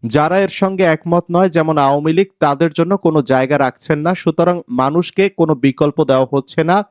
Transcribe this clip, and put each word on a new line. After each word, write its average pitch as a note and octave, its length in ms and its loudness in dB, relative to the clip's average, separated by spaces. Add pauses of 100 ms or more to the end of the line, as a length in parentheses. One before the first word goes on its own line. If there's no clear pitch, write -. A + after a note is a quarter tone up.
যারা D3+ 340 0
এর G3 100 0
সঙ্গে F#3+ 340 -2
একমত E3+ 480 0
নয়, F3+ 180 2
যেমন D#3+ 280 0
আওয়ামী D3 360 2
লীগ, F#3+ 140 2 (120)
তাদের D3+ 340 0
জন্য F3 240 0
কোনো D#3 240 0
জায়গা C3 360 0
রাখছেন C#3 420 -2
না। E3+ 160 -2
সুতরাং F3 540 0
মানুষকে D3+ 600 0
কোনো D#3+ 260 0
বিকল্প C#3 480 0
দেওয়া C3 280 2
হচ্ছে C#3 320 -2
না। F#3 280 0